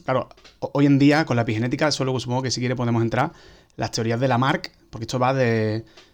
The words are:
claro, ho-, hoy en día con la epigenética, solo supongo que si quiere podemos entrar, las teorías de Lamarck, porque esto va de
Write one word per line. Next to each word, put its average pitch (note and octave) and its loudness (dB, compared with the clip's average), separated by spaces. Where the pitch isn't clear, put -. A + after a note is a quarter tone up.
claro, C3 -2
ho-, - -8
hoy C#3+ 4
en C#3 6
día C#3+ 6
con C3 -2
la A#2 2
epigenética, B2 -2
solo C3 -2
supongo B2 -4
que B2+ -4
si A#2+ -6
quiere B2 -2
podemos A#2 0
entrar, A2+ -2
las A2+ -6
teorías A#2 -2
de C3+ 0
Lamarck, C3 -2
porque A2+ -12
esto B2+ -6
va B2 0
de A2+ 0